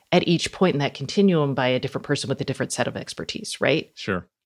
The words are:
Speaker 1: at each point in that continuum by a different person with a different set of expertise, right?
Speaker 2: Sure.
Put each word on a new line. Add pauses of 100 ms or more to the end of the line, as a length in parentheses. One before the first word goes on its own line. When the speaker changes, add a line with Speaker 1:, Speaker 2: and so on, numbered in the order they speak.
(120)
Speaker 1:
at
each
point
in
that
continuum
by
a
different
person
with
a
different
set
of
expertise,
right?
Speaker 2:
Sure. (200)